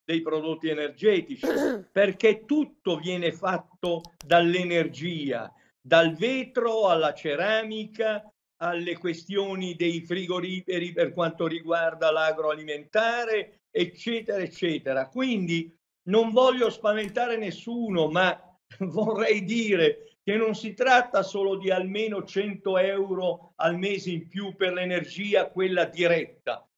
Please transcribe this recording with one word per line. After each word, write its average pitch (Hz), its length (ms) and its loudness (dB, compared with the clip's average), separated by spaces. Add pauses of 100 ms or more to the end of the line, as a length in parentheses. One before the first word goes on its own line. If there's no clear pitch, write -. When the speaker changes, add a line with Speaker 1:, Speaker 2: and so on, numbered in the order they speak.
Speaker 1:
dei 165 160 -2
prodotti 160 480 -4
energetici, 151 800 0
Speaker 2:
<clears throat> 277 440 -2
Speaker 1:
perché 208 540 2
tutto 285 520 -2
viene 170 360 -2
fatto 175 680 -4 (220)
dall'energia, 165 1300 0 (280)
dal 165 340 4
vetro 226 760 0
alla 156 260 2
ceramica, 214 1160 -2 (280)
alle 175 380 -4
questioni 185 800 -4
dei 170 280 -2
frigoriferi 180 920 -4
per 170 200 0
quanto 165 340 -2
riguarda 160 640 0
l'agroalimentare, 156 1600 -2
eccetera, 214 720 -4
eccetera. 135 680 -4
Quindi 185 640 -2 (300)
non 220 260 2
voglio 254 400 4
spaventare 214 680 -2
nessuno, 208 720 -2
ma 175 320 2 (260)
<laughs> - 140 -20
vorrei 208 640 0
dire 190 800 2
che 202 140 0
non 220 180 2
si 214 180 -8
tratta 247 500 4
solo 196 340 0
di 185 140 -2
almeno 196 540 -2
cento 196 540 -2
euro 190 800 0
al 170 200 2
mese 185 340 -2
in 160 180 -6
più 196 280 -8
per 180 160 0
l'energia, 180 760 0
quella 185 360 0
diretta, 170 840 -2 (120)